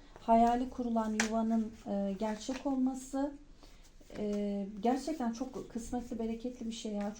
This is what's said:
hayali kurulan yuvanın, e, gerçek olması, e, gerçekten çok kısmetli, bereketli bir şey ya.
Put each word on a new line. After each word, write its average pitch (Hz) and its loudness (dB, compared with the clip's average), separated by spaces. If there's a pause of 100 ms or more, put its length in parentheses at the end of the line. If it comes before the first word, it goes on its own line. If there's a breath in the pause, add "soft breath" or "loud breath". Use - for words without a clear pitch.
(200 loud breath)
hayali 240 6
kurulan 226 0
yuvanın, 226 2 (140)
e, 196 0
gerçek 214 -4
olması, 269 0 (840 loud breath)
e, 208 -2 (160)
gerçekten 254 2
çok - -6
kısmetli, 240 -4
bereketli 226 -4
bir 226 -2
şey 226 -6
ya. 208 -2